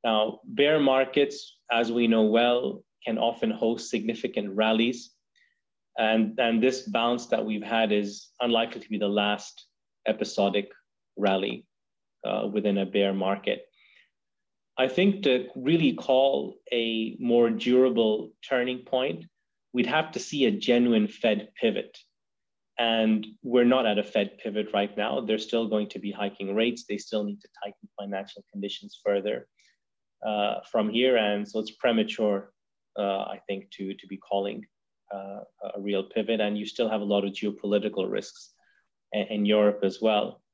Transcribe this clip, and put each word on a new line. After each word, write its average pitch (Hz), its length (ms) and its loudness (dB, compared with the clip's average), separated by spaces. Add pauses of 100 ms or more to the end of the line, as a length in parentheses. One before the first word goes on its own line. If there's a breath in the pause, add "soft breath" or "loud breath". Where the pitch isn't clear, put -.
Now, 110 420 0
bear 143 360 2
markets, 135 760 2 (120)
as 117 220 2
we 117 160 2
know 113 160 6
well, 120 580 2 (220)
can 113 140 -4
often 113 340 0
host 117 360 -2
significant 107 680 -4
rallies. 110 560 0 (840)
And, 110 400 2
and 117 240 2
this 127 200 2
bounce 117 440 -2
that 110 180 0
we've 107 180 -4
had 110 280 0
is 101 380 -2 (120)
unlikely 117 420 0
to - 60 -20
be 107 100 -4
the 101 100 0
last 104 580 -2 (400)
episodic 101 640 -2 (460)
rally, 98 500 -2 (600)
uh, 107 260 -2
within 101 240 0
a 95 100 0
bear 98 280 2
market. 98 500 -2 (1120 soft breath)
I 131 120 2
think 196 340 2
to 127 340 2
really 143 380 2
call 139 640 2 (120)
a 113 480 -2
more 120 300 4
durable 113 840 2 (140)
turning 127 340 -2
point, 143 440 -4 (480)
we'd 123 140 2
have 156 260 -2
to - 60 -8
see 139 260 -2
a 113 60 4
genuine 113 580 2
Fed 107 400 0 (100)
pivot. - 380 -2 (840)
And 110 480 2 (160)
we're 123 220 4
not 123 220 4
at 104 120 2
a 101 60 -2
Fed 101 320 -2
pivot 107 380 -4
right 101 240 0
now. 123 240 -2
They're 107 160 0
still 113 280 -2
going 107 220 -2
to - 100 -12
be 101 140 -6
hiking 98 420 -6
rates. 117 320 -2
They 104 120 -6
still 107 260 -6
need 104 160 -8
to - 80 -20 (160)
tighten 101 240 -16 (100)
financial 196 540 -10
conditions 101 500 -12
further, 101 460 -2 (760 soft breath)
uh, 104 300 -2 (140)
from 107 200 0
here. 123 260 2
And 104 320 0
so 113 100 -6
it's 107 120 -6
premature, 107 840 0 (460)
uh, 98 240 -2
I - 240 -10
think, 98 320 -8
to, 98 160 -8
to - 120 -18
be 98 120 -12
calling, 101 480 -4 (480)
uh, 98 260 -12 (340)
a 104 60 -10
real 101 220 -2
pivot. 110 380 -2
And 104 180 0
you 107 80 -6
still 113 240 -2
have 110 100 -2
a 104 40 -6
lot 101 200 2
of 98 80 -4
geopolitical 101 800 -2
risks - 420 -8 (600)
in, 104 160 0
in 104 180 0
Europe 104 360 4
as 98 200 -2
well. 107 400 0 (120)